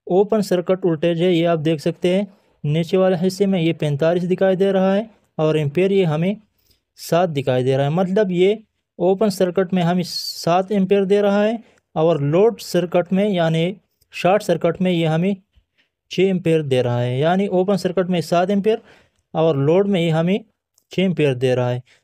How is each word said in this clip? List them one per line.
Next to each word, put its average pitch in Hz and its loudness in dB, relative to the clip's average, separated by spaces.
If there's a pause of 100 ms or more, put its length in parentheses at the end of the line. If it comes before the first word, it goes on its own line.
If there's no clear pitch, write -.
ओपन 208 2
सर्किट 185 -2
वोल्टेज 170 0
है 185 2
ये 165 2
आप 170 0
देख 156 -2
सकते 175 -2
हैं, 202 -2 (380)
नीचे 165 -2
वाले 185 2
हिस्से 190 -2
में 190 0
ये 165 0
पैंतालीस 160 -2
दिखाई 185 0
दे 196 0
रहा 190 2
है 226 -4 (280)
और 156 2
एम्पेयर 165 0
ये 190 2
हमें 165 -2 (600)
सात 175 0
दिखाई 127 -2
दे 135 0
रहा 139 0
है। 147 -2
मतलब 190 0
ये 185 2 (360)
ओपन 196 2
सर्किट 185 -2
में 180 0
हमें 175 0
सात - -4
एम्पेयर 196 2
दे 202 2
रहा 202 2
है 226 -2 (340)
और 160 2
लोड 185 2
सर्किट 175 -2
में 196 2
यानी 170 0 (340)
शॉर्ट 196 0
सर्किट 170 -2
में 185 0
ये 165 0
हमें 175 0 (720)
छः - 0
एम्पेयर 170 0
दे 131 0
रहा 120 0
है। 123 -2
यानी 180 0
ओपन 185 0
सर्किट 180 -2
में 180 -2
सात 175 0
एम्पेयर 214 0 (540)
और 160 2
लोड 165 2
में 196 0
ये 170 0
हमें 170 0 (480)
छः 180 -2
एम्पेयर 151 0
दे 127 0
रहा 123 0
है। 123 -4 (220)